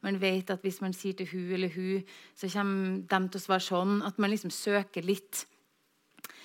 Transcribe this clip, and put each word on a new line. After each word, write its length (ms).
Man 160
vet 320
at 100
hvis 220
man 100
sier 240
til 100
hun 280
eller 160
hun, 340
så 160
kommer 540
de 240
til 100
å 60
svare 180
sånn, 400
at 140
man 120
liksom 220
søker 540
litt. 400